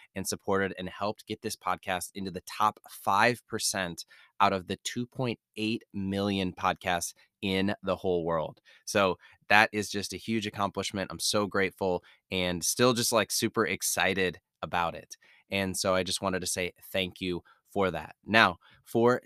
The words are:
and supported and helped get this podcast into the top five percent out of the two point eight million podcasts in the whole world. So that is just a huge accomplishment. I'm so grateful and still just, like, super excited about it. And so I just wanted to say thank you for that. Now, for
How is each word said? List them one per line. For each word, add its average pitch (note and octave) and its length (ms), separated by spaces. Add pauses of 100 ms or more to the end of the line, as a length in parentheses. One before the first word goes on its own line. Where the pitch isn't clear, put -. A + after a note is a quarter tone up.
(160)
and F#2+ 120
supported G2 500
and F#2 100
helped G#2 380
get G#2+ 160
this G#2+ 140
podcast F2+ 580
into F#2+ 160
the F2+ 160
top - 420
five A2+ 600
percent F#2+ 580 (340)
out G2 140
of F#2 140
the G2 160
two B2 240
point B2 320 (180)
eight A2 340
million G2 640
podcasts F2+ 640 (260)
in F#2+ 400
the F#2+ 140
whole F2+ 280
world. D#2+ 360 (260)
So F#2+ 320 (320)
that G#2 240
is G#2 160
just G2 240
a F2+ 40
huge A2 280
accomplishment. G2 640
I'm F2 100
so G#2 280
grateful F#2+ 560 (260)
and F2+ 340
still B2 300
just, A2+ 180
like, G#2+ 200
super A2+ 340
excited F2+ 720 (220)
about E2+ 320
it. - 240 (340)
And G2 260
so F#2+ 160
I F#2 80
just F2+ 220
wanted F#2 160
to F2+ 80
say F2+ 260 (180)
thank F#2 300
you F2 220 (260)
for F#2+ 220
that. D#2 240 (100)
Now, G2+ 320 (260)
for A#2+ 420